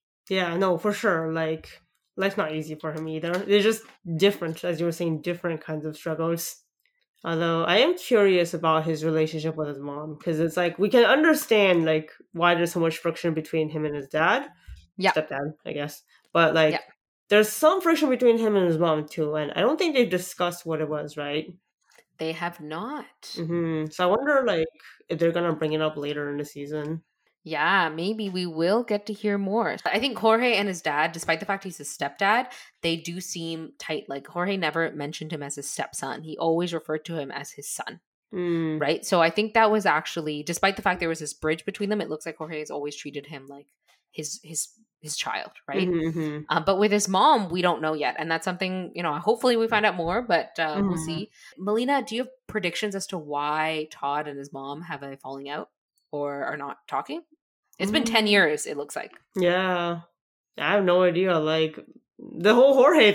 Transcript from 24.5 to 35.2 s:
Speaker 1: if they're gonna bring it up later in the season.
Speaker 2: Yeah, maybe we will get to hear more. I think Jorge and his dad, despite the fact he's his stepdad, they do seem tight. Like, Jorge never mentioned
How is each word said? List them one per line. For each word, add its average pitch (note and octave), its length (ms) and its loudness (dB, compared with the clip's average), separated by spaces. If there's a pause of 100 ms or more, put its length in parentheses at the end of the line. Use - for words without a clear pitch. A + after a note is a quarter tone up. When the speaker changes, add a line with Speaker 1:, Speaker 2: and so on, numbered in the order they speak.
Speaker 1:
if D#3+ 100 -4
they're E3 120 4
gonna E3+ 220 0
bring D#3 200 -2
it D#3 80 -2
up D#3 160 -2
later D3 340 -6
in C#3+ 60 -6
the D3 80 -6
season. D3 580 -8 (400)
Speaker 2:
Yeah, D#3+ 460 2
maybe G3 400 -4
we F3+ 180 -2
will F3 360 2
get G#3 220 -4
to G#3+ 80 -8
hear G3+ 240 -2
more. G3 380 -2 (100)
I G3+ 140 0
think B3 180 -2
Jorge A3+ 380 4
and G3+ 120 0
his F3+ 140 -6
dad, D#3 300 0
despite E3 280 -2
the F#3+ 60 -8
fact G3 180 -4
he's F#3 140 -12
his - 180 -12
stepdad, G#3 560 0 (300)
they E3 160 0
do E3+ 240 -10
seem E3 560 -10
tight. - 320 -8
Like, C#3 160 -8
Jorge F#3+ 320 -2
never D#3+ 360 0
mentioned D3+ 380 -8